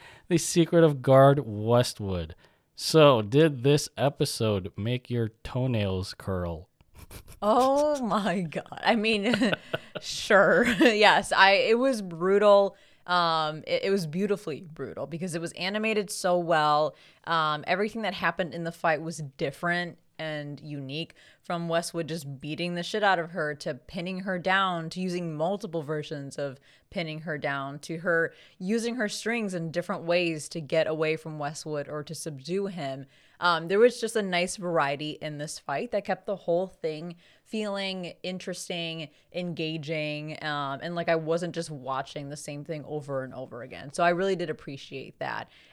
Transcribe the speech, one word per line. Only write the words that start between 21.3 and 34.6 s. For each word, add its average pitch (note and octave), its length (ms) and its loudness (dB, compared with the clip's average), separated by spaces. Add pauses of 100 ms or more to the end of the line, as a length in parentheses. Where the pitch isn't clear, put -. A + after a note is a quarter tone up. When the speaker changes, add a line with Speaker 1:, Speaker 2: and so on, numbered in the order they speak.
Speaker 2:
from E3+ 260 -6
Westwood E3+ 400 -2
just C#3 360 -10
beating D#3+ 320 -4
the F3 80 -4
shit G3+ 200 -4
out G3 160 4
of E3 120 -4
her D#3 240 -4
to D#3 180 -6
pinning F#3 480 -8
her F#3+ 180 -4
down, F3+ 520 0
to F3+ 100 -8
using F3 340 -4
multiple E3+ 480 -2
versions C#3+ 540 -6
of C#3 240 -8 (300)
pinning D#3+ 300 -6
her D#3 180 -6
down, C#3 400 -4
to - 180 -8
her E3 380 0 (240)
using A3+ 380 -2
her G#3+ 120 -2
strings G#3+ 460 -4
in E3+ 160 -4
different E3+ 320 -4
ways E3 480 0
to E3+ 100 -8
get D#3+ 260 2
away D#3+ 300 0
from D#3 220 -10
Westwood D3 500 -6
or D3+ 160 -8
to D#3+ 100 -12
subdue D#3+ 520 -6
him. C#3 400 -8 (340)
Um, E3 280 2
there F#3+ 100 2
was A#3+ 200 6
just A3 160 -4
a A3 80 0
nice F3+ 340 -2
variety D3+ 560 0 (100)